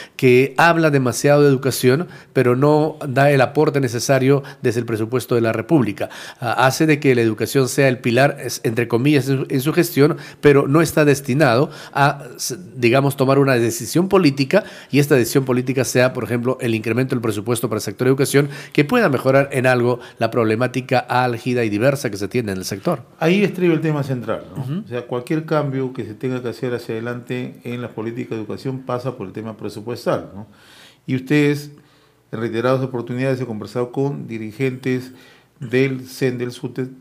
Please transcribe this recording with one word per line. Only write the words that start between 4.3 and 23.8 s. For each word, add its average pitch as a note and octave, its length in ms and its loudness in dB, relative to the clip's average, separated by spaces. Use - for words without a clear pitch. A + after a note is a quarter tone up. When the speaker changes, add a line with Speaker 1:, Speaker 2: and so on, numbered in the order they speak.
Speaker 1:
desde A#2+ 180 0
el A2+ 60 -4
presupuesto A2+ 480 -4
de A#2+ 60 2
la A2+ 120 2
República. A2 560 0
Ah, A#2 260 0
hace C#3+ 200 2
de D3+ 120 4
que C#3+ 160 2
la A#2+ 80 4
educación A2+ 460 0
sea C3+ 200 2
el B2 100 0
pilar, B2+ 420 2
es, A#2+ 240 -8
entre A#2 240 -2
comillas, B2+ 400 2
en C3+ 100 0
su, D3 100 -6
en C3+ 120 -2
su D3 120 -2
gestión, E3 440 2
pero C#3 260 6
no C#3+ 160 4
está D#3 220 2
destinado C#3 680 2
a, C#3+ 320 0
s-, - 220 -8
digamos, C3 420 2
tomar C3+ 220 2
una C#3 160 4
decisión A#2+ 540 0
política, D#3+ 560 2
y C3 80 2
esta C#3+ 160 4
decisión C3 300 2
política B2+ 400 0
sea, B2+ 280 2
por B2 120 -8
ejemplo, A#2+ 360 -2
el A#2 140 -2
incremento A#2 400 -2
del A#2+ 80 -2
presupuesto A2 460 -2
para G#2+ 100 -4
el G2+ 40 -6
sector A#2 240 -4
de C3 40 4
educación, C#3 400 2
que D3 120 4
pueda G#3+ 260 2
mejorar C3+ 420 2
en C3 140 0
algo B2 320 2
la A2+ 120 0
problemática B2 680 0
álgida B2 680 0
y A2 40 0
diversa A2 420 0
que G2+ 60 -8
se G2 120 -6
tiene A2 240 -2
en F#2 60 -6
el F#2 60 -8
sector. G#2 380 -6
Speaker 2:
Ahí F3+ 240 2
estriba F3+ 320 0
el D3 80 0